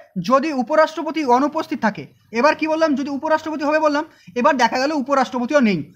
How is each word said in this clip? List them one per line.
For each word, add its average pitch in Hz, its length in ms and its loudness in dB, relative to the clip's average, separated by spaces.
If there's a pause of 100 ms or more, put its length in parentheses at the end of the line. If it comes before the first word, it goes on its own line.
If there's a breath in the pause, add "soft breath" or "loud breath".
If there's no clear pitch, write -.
(220)
যদি 269 320 2
উপরাষ্ট্রপতি 311 720 0
অনুপস্থিত 269 560 0
থাকে, 202 260 -4 (240)
এবার 277 240 2
কি 311 120 -4
বললাম, 311 280 0
যদি 277 140 -4
উপরাষ্ট্রপতি 311 540 -2
হবে 294 160 2
বললাম, 302 260 0 (300 loud breath)
এবার 262 220 2
দেখা 240 220 2
গেল 285 120 0
উপরাষ্ট্রপতিও 269 680 0
নেই, 202 240 2 (120)